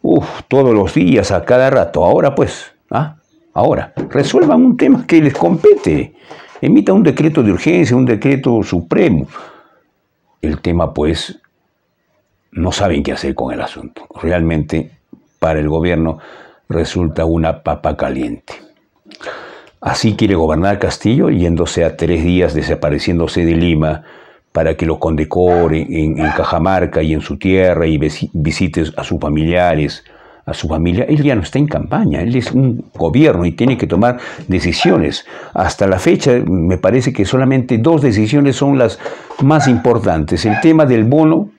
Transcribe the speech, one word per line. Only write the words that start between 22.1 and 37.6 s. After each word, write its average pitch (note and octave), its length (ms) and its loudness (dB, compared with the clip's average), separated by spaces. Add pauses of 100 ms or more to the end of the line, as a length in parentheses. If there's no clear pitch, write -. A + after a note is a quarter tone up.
días, F2 320 0
desapareciéndose D#2+ 920 -2
de E2 120 2
Lima, D#2 480 0 (480)
para D#2+ 240 0
que E2+ 100 -4
lo D#2 140 -2
condecoren D#2+ 920 0
en, D#2 280 -2
en D2+ 100 -2
Cajamarca E2 720 -2
y D#2 100 -2
en D#2 80 -2
su - 160 -10
tierra, F#2 480 2
y D#2+ 140 0
visi-, D2+ 340 -4
visite D#2+ 520 -2 (120)
a - 60 -8
sus - 160 -6
familiares, D#2 840 0 (420)
a D#2 80 -8
su - 140 -8
familia. E2+ 400 -2
Él D3 160 2
ya C#3+ 100 2
no D#2 80 -2
está - 160 -6
en D3 80 2
campaña, D3+ 560 -2
él A#2 140 -2
es - 160 -4
un B2 320 0 (100)
gobierno F2+ 500 2
y E2+ 80 0
tiene A#2+ 240 0
que - 120 -4
tomar A#2+ 300 0 (280)
decisiones. E2+ 800 0 (260)
Hasta G2 360 -2
la F#2 100 2
fecha, E3 320 2 (160)
me F2+ 320 0
parece A#2+ 340 2
que G2+ 120 0
solamente B2+ 540 0